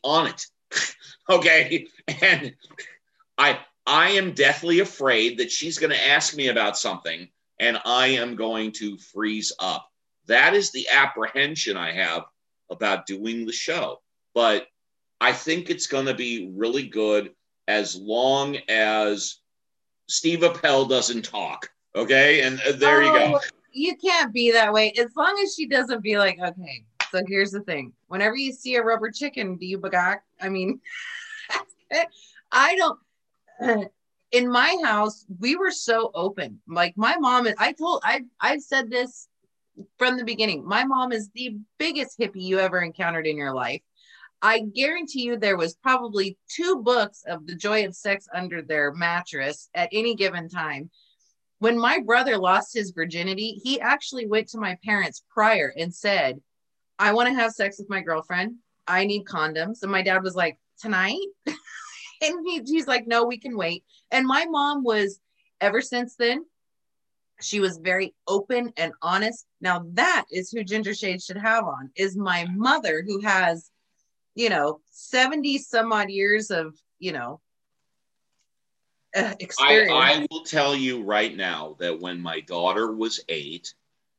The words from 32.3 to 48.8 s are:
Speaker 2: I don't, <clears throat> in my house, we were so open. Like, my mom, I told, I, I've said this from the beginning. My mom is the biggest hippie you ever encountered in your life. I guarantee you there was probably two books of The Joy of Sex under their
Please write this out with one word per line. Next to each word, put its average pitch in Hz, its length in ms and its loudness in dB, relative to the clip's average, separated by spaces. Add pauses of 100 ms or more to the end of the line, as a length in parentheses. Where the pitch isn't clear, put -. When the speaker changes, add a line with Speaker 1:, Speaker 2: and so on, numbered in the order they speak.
Speaker 2:
I 294 240 6
don't, 339 220 2 (640)
<clears throat> - 720 -2
in 247 180 4
my 277 340 4
house, 214 400 0 (140)
we 254 180 0
were 370 140 0
so 226 440 0
open. 170 520 -6
Like, 175 300 0
my 240 220 2
mom, 247 300 2 (100)
I 240 140 0
told, 320 320 -4
I, 254 180 0 (180)
I've 277 220 0
said 269 280 -2
this 254 380 -4 (720)
from 247 180 2
the 247 80 -6
beginning. 214 420 -2
My 214 180 0
mom 254 280 0
is 220 220 -6
the 247 220 -10 (220)
biggest 294 400 -4
hippie 196 240 -4
you 185 160 0
ever 185 220 0
encountered 165 460 -4
in 156 100 0
your 139 180 -4
life. 127 280 -4 (600)
I 226 180 4
guarantee 269 600 -4
you 240 140 -2
there 202 200 2
was 170 200 -2
probably 214 600 0 (120)
two 339 340 -2
books 226 460 0
of 160 180 -10
The 175 80 -12
Joy 208 320 0
of 180 80 -10
Sex 202 400 -4
under 175 260 -6
their 147 320 0